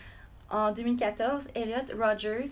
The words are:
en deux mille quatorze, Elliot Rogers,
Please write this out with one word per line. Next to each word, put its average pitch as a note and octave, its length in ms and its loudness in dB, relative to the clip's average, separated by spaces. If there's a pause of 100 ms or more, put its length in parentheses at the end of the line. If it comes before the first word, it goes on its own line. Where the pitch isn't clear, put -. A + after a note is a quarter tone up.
(480)
en G#3+ 240 2
deux A3+ 100 -4
mille A#3+ 140 4
quatorze, B3 580 2
Elliot A#3 300 -2 (140)
Rogers, G#3+ 540 2